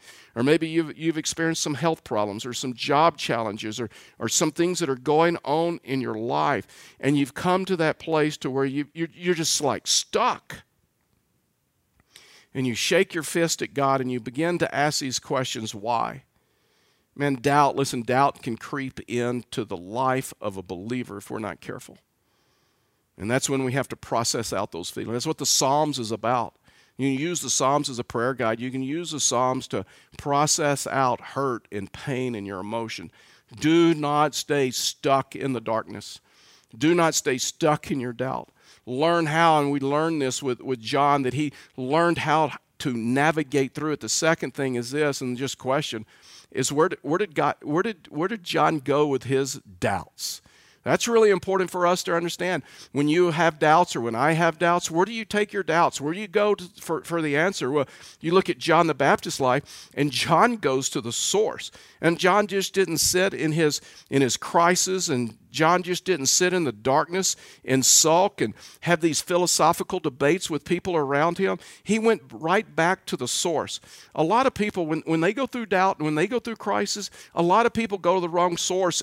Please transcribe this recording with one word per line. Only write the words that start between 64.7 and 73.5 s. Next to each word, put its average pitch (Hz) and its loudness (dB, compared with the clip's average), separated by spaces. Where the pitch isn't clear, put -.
and 123 -2
John 160 4
just 180 -4
didn't 143 0
sit 180 2
in 180 2
the 127 -2
darkness 147 0
and 131 2
sulk 170 4
and 110 -2
have 170 2
these 160 2
philosophical 175 2
debates 143 0
with 151 -4
people 175 -2
around 147 0
him. 190 -2
He 220 0
went 220 2
right 156 -2
back 170 0
to 180 -6
the 123 -4
source. 139 -2